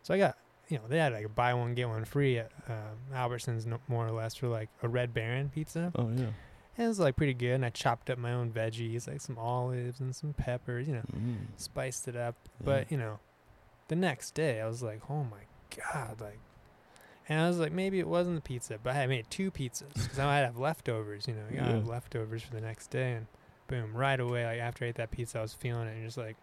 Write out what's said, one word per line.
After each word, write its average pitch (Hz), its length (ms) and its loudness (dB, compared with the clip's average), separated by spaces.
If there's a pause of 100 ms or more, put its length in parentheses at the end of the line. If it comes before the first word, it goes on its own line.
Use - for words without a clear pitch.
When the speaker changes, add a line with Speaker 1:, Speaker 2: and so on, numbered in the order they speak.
Speaker 1:
So - 140 0
I - 20 6
got, 175 200 6 (320)
you 156 100 0
know, 110 80 -8
they 135 100 2
had, 151 160 6
like, 107 120 -4
a 107 40 -4
buy 123 240 4
one, 120 220 2
get 123 120 2
one 110 180 -2
free 135 340 4
at, 113 120 -6 (160)
uh, 107 280 -6 (180)
Albertsons, 120 540 0
no, 113 200 -2
more 117 200 2
or 113 40 0
less, 113 240 -2
for, 127 120 -2
like, 110 220 -2 (120)
a 120 80 0
Red 123 240 2
Baron 120 380 0
pizza. 165 440 -2
Speaker 2:
Oh, 117 140 2
yeah. 117 220 2 (460)
Speaker 1:
And 233 80 2
it - 40 4
was, 214 100 0
like, 147 180 6
pretty 139 180 4
good, 123 200 2
and 131 100 4
I 120 60 2
chopped - 380 2
up 127 100 0
my 120 140 0
own 120 180 0
veggies, 113 560 -2
like, 139 140 -8
some 123 160 -6
olives 123 640 -2
and 131 160 -2
some 147 180 -4
peppers, 123 540 -2
you 151 80 0
know, 110 180 -4
Speaker 2:
Mm. 107 340 -2 (100)
Speaker 1:
spiced - 500 -6
it 120 80 -6
up. 120 340 -4 (100)
Speaker 2:
Yeah. - 60 -6
Speaker 1:
But, 135 260 2
you 151 60 0
know, 110 220 -2 (720)
the 156 80 2
next 175 380 2
day, 143 260 2
I 110 60 0
was 113 160 -4
like, 110 260 -4
"Oh, 127 160 0
my 101 200 -10 (300)
God," 110 460 -6
like, 104 180 -10 (880)
and 156 120 4
I 170 60 6
was 175 120 4
like, 156 140 2
"Maybe 190 260 2
it 165 80 2
wasn't 175 300 4
the 147 40 -2
pizza," 117 420 -6
but 127 120 0
I 139 120 4
made 127 240 0
two 190 200 0
pizzas - 580 -4
'cause 131 100 -2
I 143 180 6
had 139 80 8
have 120 120 -4
leftovers, 110 680 -2
you 120 80 -2
know, 107 140 -6
you 120 80 -2
gotta 127 160 4
have 110 120 4
Speaker 2:
Yeah. 113 40 -2
Speaker 1:
leftovers 113 540 -4
for - 100 -12
the 110 80 -6
next 113 280 -8
day, 127 240 0
and 110 140 -6 (400)
boom, 113 280 -4
right 135 240 2
away, 120 260 0
like, 117 140 -2
after 120 260 -4
I 120 40 0
ate 113 60 -4
that 117 160 -4
pizza, 120 280 -4
I - 40 0
was 110 100 -6
feeling 117 340 -2
it, 110 100 -6
and 113 80 -8
just 117 120 -8
like 110 260 -8